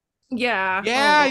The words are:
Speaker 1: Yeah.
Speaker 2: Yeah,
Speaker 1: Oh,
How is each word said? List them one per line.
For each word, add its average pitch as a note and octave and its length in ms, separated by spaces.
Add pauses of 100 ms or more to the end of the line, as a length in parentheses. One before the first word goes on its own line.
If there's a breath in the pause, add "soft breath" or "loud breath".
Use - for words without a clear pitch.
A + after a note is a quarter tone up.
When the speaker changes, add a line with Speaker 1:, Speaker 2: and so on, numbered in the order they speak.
(300)
Speaker 1:
Yeah. G3+ 560
Speaker 2:
Yeah, C#4+ 380
Speaker 1:
Oh, - 80